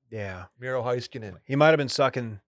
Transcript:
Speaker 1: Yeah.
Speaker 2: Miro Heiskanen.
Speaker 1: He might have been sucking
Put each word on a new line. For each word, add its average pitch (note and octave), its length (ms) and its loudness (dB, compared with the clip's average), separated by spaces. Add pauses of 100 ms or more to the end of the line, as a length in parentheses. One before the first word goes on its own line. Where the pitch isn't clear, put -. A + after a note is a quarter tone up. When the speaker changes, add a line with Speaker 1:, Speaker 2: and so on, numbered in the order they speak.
(120)
Speaker 1:
Yeah. F#2+ 340 -10 (140)
Speaker 2:
Miro B2+ 240 -6
Heiskanen. A#2+ 600 -6
Speaker 1:
He C3+ 100 -4
might D3+ 140 8
have D#3+ 80 6
been C#3 120 0
sucking A#2+ 580 -2